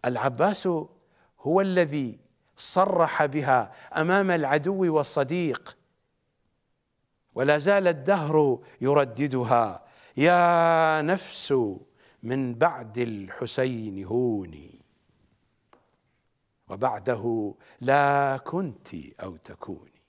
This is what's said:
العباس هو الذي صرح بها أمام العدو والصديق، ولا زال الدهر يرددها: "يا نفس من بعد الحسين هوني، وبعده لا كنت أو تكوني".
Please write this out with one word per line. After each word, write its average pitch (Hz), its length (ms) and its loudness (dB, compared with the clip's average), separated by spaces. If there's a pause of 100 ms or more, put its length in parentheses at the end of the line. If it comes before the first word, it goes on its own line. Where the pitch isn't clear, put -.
العباس 131 600 -2 (720)
هو 175 220 2
الذي 151 580 0 (380)
صرح 180 680 2
بها 135 480 0 (280)
أمام 185 300 2
العدو 160 640 0
والصديق، 147 840 -2 (1600)
ولا 143 220 2
زال 190 300 2
الدهر 156 720 2 (220)
يرددها: 123 1040 0 (320)
"يا 165 840 4
نفس 165 520 -4 (680)
من 123 320 -4
بعد 123 420 -2
الحسين 110 1080 -6
هوني، 98 760 -4 (1900)
وبعده 110 840 -4 (280)
لا 139 640 2
كنت 165 500 -8 (260)
أو 90 140 -12
تكوني". - 720 -18